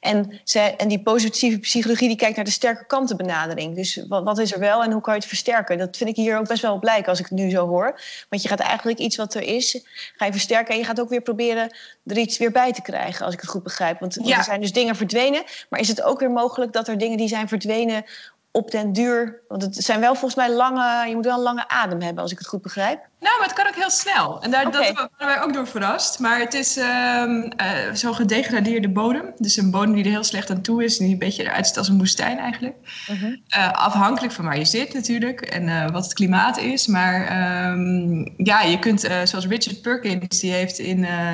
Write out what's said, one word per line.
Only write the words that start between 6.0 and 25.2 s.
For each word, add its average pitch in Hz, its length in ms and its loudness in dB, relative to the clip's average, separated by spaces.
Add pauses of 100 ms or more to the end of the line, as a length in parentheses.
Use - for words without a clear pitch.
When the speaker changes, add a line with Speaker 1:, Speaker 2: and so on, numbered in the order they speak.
Speaker 1:
ik 220 60 -4
hier 220 220 2
ook 220 100 -2
best 226 140 -2
wel 208 160 0
blijk 214 300 2
als 180 100 2
ik 180 100 -4
het 185 100 -4
nu 190 120 0
zo 180 160 2
hoor. 180 340 0 (280)
Want 202 140 -4
je - 60 -4
gaat 202 120 0
eigenlijk 226 380 0
iets 233 180 -2
wat 214 180 -6
er 208 80 -4
is, 247 380 -2 (360)
ga - 80 -2
je 202 80 0
versterken. 226 420 0
En 220 60 -2
je 226 60 -4
gaat 226 140 -2
ook 233 80 -2
weer 240 140 0
proberen 226 480 0 (360)
er 208 120 -2
iets 226 200 0
weer 233 120 2
bij 254 220 4
te 240 100 -6
krijgen, - 420 -6
als 180 100 -2
ik 175 60 -12
het - 100 -12
goed 180 120 -6
begrijp. 175 380 -4
Want 185 220 -6
Speaker 2:
Ja. 247 160 2
Speaker 1:
er - 60 2
zijn 202 160 -2
dus 202 120 -2
dingen 233 240 2
verdwenen. 247 460 2 (260)
Maar - 120 -4
is 220 80 2
het 214 140 -2
ook - 180 2
weer 262 100 2
mogelijk 240 420 0
dat 226 160 -2
er 220 100 -2
dingen 226 180 0
die 220 120 0
zijn 214 200 -2
verdwenen 220 560 0 (460)
op 220 200 -2
den 214 220 0
duur, 233 560 0
want 196 140 -6
het 196 140 -4
zijn 220 240 0
wel 240 140 6
volgens 262 200 -2
mij 247 220 2
lange, 247 520 2
je 226 60 -4
moet 226 100 -2
wel 247 120 2
een 247 60 0
lange 240 260 -2
adem 190 320 0
hebben, 175 220 -4
als 175 100 -4
ik 180 60 -10
het - 80 -16
goed 196 160 -8
begrijp. 202 380 -2 (200)
Speaker 2:
Nou, 440 180 2
maar 403 100 2
het 381 80 -6
kan 403 100 2
ook 403 80 -2
heel 370 160 0
snel. 175 520 0
En 233 80 -4
daar, 262 160 4
Speaker 1:
Oké. 277 100 0
Speaker 2:
dat 233 160 4 (260)
waren 285 160 0